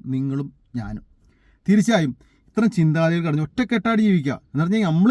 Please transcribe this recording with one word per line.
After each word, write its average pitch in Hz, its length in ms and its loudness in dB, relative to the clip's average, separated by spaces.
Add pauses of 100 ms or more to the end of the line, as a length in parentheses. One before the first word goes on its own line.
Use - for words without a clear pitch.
നിങ്ങളും 135 420 -4 (280)
ഞാനും. 107 280 -10 (640)
തീർച്ചയായും 190 460 2 (340)
ഇത്തരം 220 240 0
ചിന്താഗതികൾ 165 540 0
കടഞ്ഞ് 151 180 -2
ഒറ്റക്കെട്ടാടി 226 600 -2
ജീവിക്കുക 165 320 0 (100)
എന്ന് 143 180 -4
പറഞ്ഞാൽ 202 220 0
നമ്മൾ 175 260 2